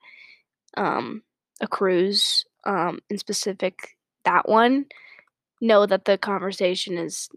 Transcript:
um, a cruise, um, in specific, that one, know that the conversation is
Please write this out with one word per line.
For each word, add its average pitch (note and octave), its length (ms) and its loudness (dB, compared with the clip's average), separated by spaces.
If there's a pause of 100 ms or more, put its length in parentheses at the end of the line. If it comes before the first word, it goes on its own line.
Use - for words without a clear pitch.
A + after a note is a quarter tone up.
(760)
um, C3+ 460 -4 (380)
a G#3+ 80 -6
cruise, F#3+ 760 0 (200)
um, F3 360 -2 (100)
in G#3 80 -4
specific, - 760 -6 (280)
that F3+ 240 2
one, A#3+ 380 4 (760)
know G#3+ 260 6
that F#3+ 200 0
the G3 120 4
conversation F#3+ 800 -4
is - 380 -8